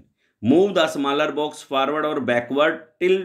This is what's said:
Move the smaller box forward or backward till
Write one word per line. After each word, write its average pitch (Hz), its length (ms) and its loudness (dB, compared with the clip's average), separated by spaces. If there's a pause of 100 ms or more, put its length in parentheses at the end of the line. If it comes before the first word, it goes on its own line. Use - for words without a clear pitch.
(440)
Move 175 320 4
the 165 120 2
smaller 143 440 -2
box 147 380 -6
forward 147 400 0
or 147 100 -4
backward 135 640 0 (160)
till 185 260 2